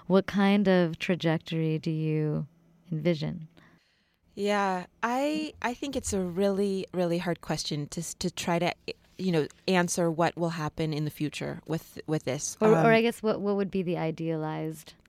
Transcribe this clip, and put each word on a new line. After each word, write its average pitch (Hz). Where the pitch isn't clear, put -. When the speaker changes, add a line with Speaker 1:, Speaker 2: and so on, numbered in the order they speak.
Speaker 1:
What 190
kind 202
of 175
trajectory 160
do 160
you 156
envision? 156
Speaker 2:
Yeah, 202
I, 294
I 240
think 277
it's 247
a 202
really, 190
really 175
hard 175
question 151
to -
s-, -
to 180
try 170
to, 170
you 185
know, 156
answer 180
what 160
will 170
happen 156
in 151
the 147
future 147
with, -
with 156
this. -
Speaker 1:
Or, 220
or 220
Speaker 2:
Um, -
Speaker 1:
I 226
guess 233
what, 214
what 202
would 196
be 196
the 170
idealized 160